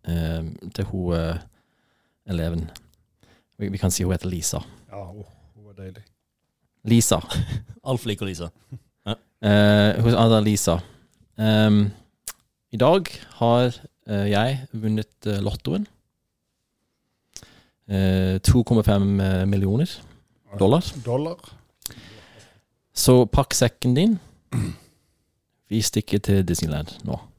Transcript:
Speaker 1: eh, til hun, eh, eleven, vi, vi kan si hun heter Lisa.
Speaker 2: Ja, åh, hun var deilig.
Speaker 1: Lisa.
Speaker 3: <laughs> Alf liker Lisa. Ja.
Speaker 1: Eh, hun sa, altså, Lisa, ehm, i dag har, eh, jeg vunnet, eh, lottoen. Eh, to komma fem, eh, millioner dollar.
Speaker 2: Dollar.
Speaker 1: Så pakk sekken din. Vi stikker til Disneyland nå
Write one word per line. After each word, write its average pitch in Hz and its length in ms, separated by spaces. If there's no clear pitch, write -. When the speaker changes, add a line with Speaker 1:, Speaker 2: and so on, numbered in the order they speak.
Speaker 1:
eh, 82 380
til 98 100
hun, 90 320
eh, 82 220
eleven, 85 400
vi, 104 100
vi 98 100
kan 95 120
si 92 140
hun 90 80
heter 90 160
Lisa. 85 320
Speaker 2:
Ja, 98 100
åh, 98 240
hun 107 100
var 101 140
deilig. 95 240
Speaker 1:
Lisa. 110 360
Speaker 3:
<laughs> - 360
Alf 131 160
liker 104 220
Lisa. 85 240
Ja. 104 80
Speaker 1:
Eh, 104 600
hun 117 100
sa, - 60
altså, 113 220
Lisa, 104 380
ehm, 107 480
i 120 40
dag 160 320
har, 120 340
eh, 101 220
jeg 113 300
vunnet, 107 420
eh, 101 140
lottoen. 151 460
Eh, 95 500
to 120 260
komma 113 180
fem, 98 380
eh, 95 260
millioner 98 440
dollar. 101 320
Speaker 2:
Dollar. 147 320
Speaker 1:
Så 127 300
pakk - 280
sekken 123 400
din. 190 240
Vi 113 120
stikker - 360
til 98 280
Disneyland 78 460
nå - 120